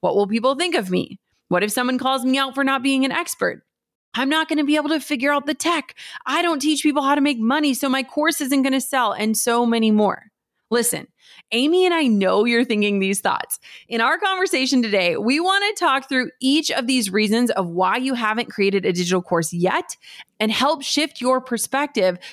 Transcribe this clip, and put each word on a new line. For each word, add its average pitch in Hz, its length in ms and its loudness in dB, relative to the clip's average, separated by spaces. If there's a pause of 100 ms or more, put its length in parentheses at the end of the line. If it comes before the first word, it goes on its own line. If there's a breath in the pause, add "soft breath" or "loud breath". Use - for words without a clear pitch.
"What 175 160 2
will 202 100 2
people 226 280 0
think 330 200 -2
of 196 140 -2
me? 180 280 -4 (300)
What 180 160 0
if 208 80 -2
someone 247 260 -2
calls 262 280 -2
me 262 120 2
out 269 160 -2
for 269 120 -2
not 269 180 0
being 269 220 2
an 262 80 -2
expert? - 500 -4 (500)
I'm 269 160 -2
not 320 200 0
gonna 302 160 0
be 294 100 2
able 294 140 0
to 320 100 0
figure 277 320 -2
out 285 140 0
the 302 80 -2
tech. 320 420 -4 (300 loud breath)
I 302 160 0
don't 330 200 0
teach 294 220 0
people 294 200 2
how 277 120 2
to 294 60 2
make 277 180 0
money, 277 340 2
so 277 140 -2
my 262 160 0
course 302 380 -2
isn't 269 220 2
gonna 269 180 0
sell," 247 320 0
and 214 240 -2
so 240 280 2
many 226 240 2
more. 214 340 2 (460)
Listen, - 380 -2 (440 loud breath)
Amy 302 320 2
and 359 100 4
I 320 100 2
know 202 420 4
you're 240 180 2
thinking 208 360 0
these 190 200 0
thoughts. - 400 -4 (300 loud breath)
In 226 100 -4
our 269 180 2
conversation 339 640 0
today, 196 360 0
we 269 240 0
wanna 392 320 0
talk 269 340 0
through 254 220 -2 (100)
each 294 320 0
of 247 160 -4
these 247 220 0
reasons 214 420 2
of 185 160 -2
why 185 300 0
you 262 160 -2
haven't 226 360 -4
created 196 360 0
a 180 80 0
digital 180 280 0
course 165 300 -2
yet 185 460 -2 (420 loud breath)
and 214 100 0
help 277 320 0
shift 294 380 -4
your 254 220 0
perspective 233 760 -2 (160 loud breath)